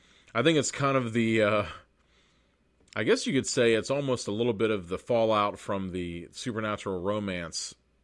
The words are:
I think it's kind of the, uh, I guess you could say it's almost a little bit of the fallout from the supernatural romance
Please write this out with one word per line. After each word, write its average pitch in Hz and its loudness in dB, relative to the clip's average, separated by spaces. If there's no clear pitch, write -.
I 117 0
think 160 4
it's 131 0
kind 139 0
of 123 0
the, 113 4
uh, 104 4
I 107 -2
guess 214 2
you 226 0
could 127 0
say 117 4
it's 110 0
almost 135 -2
a 104 -4
little 117 0
bit 107 2
of 95 -2
the 92 -4
fallout 107 2
from 98 -4
the 85 -6
supernatural 107 -6
romance 92 -4